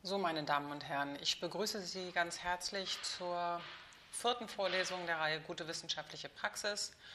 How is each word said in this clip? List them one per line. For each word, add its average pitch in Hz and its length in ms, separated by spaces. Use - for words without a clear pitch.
So, 196 160
meine 160 260
Damen 143 280
und 147 160
Herren, 143 340
ich - 200
begrüße 196 400
Sie 180 320
ganz 170 260
herzlich 180 640
zur 175 580
vierten 240 340
Vorlesung 185 600
der 165 120
Reihe 156 220
Gute 165 260
wissenschaftliche 156 640
Praxis. - 640